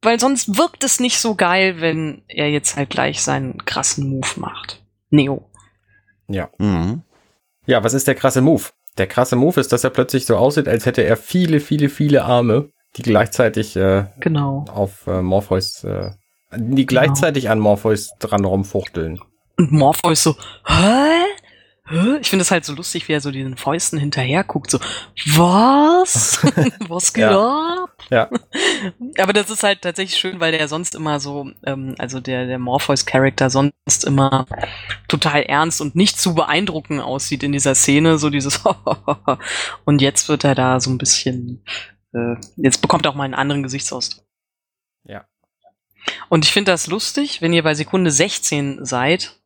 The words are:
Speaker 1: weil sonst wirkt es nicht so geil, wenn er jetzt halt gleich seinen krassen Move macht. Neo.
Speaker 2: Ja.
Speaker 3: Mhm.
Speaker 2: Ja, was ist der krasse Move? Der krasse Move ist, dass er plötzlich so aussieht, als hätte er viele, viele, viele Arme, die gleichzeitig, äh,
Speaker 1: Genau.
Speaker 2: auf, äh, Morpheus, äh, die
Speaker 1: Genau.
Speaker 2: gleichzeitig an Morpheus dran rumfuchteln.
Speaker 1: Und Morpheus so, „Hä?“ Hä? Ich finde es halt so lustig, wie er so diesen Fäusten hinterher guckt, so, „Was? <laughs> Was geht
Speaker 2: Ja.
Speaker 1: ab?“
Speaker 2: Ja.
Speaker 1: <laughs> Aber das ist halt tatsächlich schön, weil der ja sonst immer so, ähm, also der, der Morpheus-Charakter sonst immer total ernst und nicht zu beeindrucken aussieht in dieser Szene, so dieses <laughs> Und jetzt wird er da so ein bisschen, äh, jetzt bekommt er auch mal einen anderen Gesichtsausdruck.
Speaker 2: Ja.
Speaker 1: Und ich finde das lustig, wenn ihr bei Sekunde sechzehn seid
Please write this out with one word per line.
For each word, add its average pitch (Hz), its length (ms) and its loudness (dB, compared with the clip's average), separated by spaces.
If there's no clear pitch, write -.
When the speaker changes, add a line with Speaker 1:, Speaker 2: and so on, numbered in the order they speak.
Speaker 1:
weil 226 180 2
sonst 240 380 0
wirkt 330 260 0
es - 160 0
nicht 247 180 0
so 220 160 0
geil, 185 460 2
wenn 160 480 -2
er 147 220 -2
jetzt 147 260 -2
halt 139 140 -4
gleich 135 320 -2
seinen 135 420 -4
krassen 135 460 -4
Move 131 260 -4
macht. - 460 -12
Neo. 139 400 2
Speaker 2:
Ja. 95 300 -6
Speaker 3:
Mhm. 98 420 0
Speaker 2:
Ja, 120 180 2
was 113 120 0
ist 135 140 0
der 135 60 2
krasse 127 280 2
Move? 143 220 4
Der 95 80 2
krasse 123 300 0
Move 143 220 2
ist, 131 140 0
dass 123 120 0
er 131 60 2
plötzlich 131 360 0
so 110 100 2
aussieht, 139 320 2
als 110 160 0
hätte 127 180 0
er 101 140 2
viele, 160 440 0
viele, 147 280 0
viele 139 360 2
Arme, 123 440 2
die - 60 -12
gleichzeitig, 110 760 2
äh, 95 280 2
Speaker 1:
Genau. 143 540 -2
Speaker 2:
auf, 98 320 -4
äh, 90 160 -2
Morpheus, 95 600 -2
äh, 95 260 -6
die 123 300 0
Speaker 1:
Genau. - 20 -2
Speaker 2:
gleichzeitig 139 640 2
an 110 100 2
Morpheus 104 600 2
dran 104 260 0
rumfuchteln. 92 720 -4
Speaker 1:
Und 147 160 2
Morpheus 156 520 4
so, 156 120 2
„Hä?“ 277 640 4
Hä? 196 360 0
Ich 226 100 -4
finde 190 140 2
es - 80 2
halt 170 120 0
so 147 100 -8
lustig, 165 340 -8
wie 160 40 0
er 147 80 0
so 139 120 -6
diesen 135 240 -6
Fäusten 160 420 -2
hinterher 143 460 0
guckt, - 260 -6
so, 135 80 0
„Was? 254 1120 4
<laughs> - 220 -6
Was 170 240 -2
geht 226 100 0
Speaker 2:
Ja. 277 600 2
Speaker 1:
ab?“ 359 80 -12
Speaker 2:
Ja. 117 220 2
Speaker 1:
<laughs> 233 440 -10
Aber 190 140 2
das 202 180 0
ist 220 140 -6
halt 202 180 0
tatsächlich 180 360 -4
schön, 185 200 -4
weil 165 140 0
der 160 80 0
ja 151 80 -2
sonst 160 260 -6
immer 151 240 -4
so, 143 320 -8
ähm, 135 340 -8
also 131 220 -8
der, 127 260 -4
der 127 140 -6
Morpheus-Charakter 131 880 0
sonst 139 540 0
immer 135 420 0
total 147 340 0
ernst 156 380 0
und 147 160 -4
nicht 202 240 2
zu 175 160 0
beeindrucken 160 640 -2
aussieht 131 420 -6
in 143 80 -2
dieser 135 240 0
Szene, 151 440 4
so 151 120 0
dieses 139 320 -2
<laughs> - 640 -6
Und 147 160 2
jetzt 139 280 0
wird 151 160 -2
er 139 100 4
da 127 240 2
so 127 100 -2
ein 127 100 -2
bisschen, 123 680 -4
äh, 117 240 -4
jetzt 139 240 0
bekommt 156 260 2
er 147 40 2
auch 139 60 -10
mal 139 80 -4
einen 131 100 -6
anderen 139 300 -2
Gesichtsausdruck. 131 600 -8
Speaker 2:
Ja. 101 200 -16
Speaker 1:
Und 165 160 2
ich - 80 2
finde 202 180 2
das 170 160 0
lustig, 220 560 -4
wenn 165 100 2
ihr 165 120 2
bei 156 100 2
Sekunde 160 380 0
sechzehn 143 720 -2
seid 131 600 -2